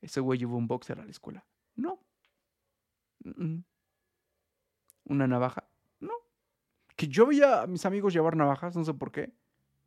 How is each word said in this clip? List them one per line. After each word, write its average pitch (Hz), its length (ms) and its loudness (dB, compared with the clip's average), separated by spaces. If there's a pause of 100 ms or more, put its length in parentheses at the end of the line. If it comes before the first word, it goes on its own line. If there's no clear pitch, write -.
"Ese - 200 -6
güey 131 180 0
llevó 123 180 -4
un 117 120 -2
boxer 123 320 -6
a 110 40 -16
la - 60 -20
escuela". - 360 -18 (300)
No. 349 240 -6 (1200)
Mm-mm. 165 400 -8 (1400)
¿Una 139 220 0
navaja? 127 420 -2 (320)
No. 403 120 -8 (840)
Que 156 120 -6
yo 190 180 8
veía 277 360 6
a - 40 -4
mis 180 200 -4
amigos 196 260 0
llevar 160 240 2
navajas, 156 400 0
no 165 80 -2
sé 156 100 -4
por 139 180 -10
qué. - 200 -8 (540)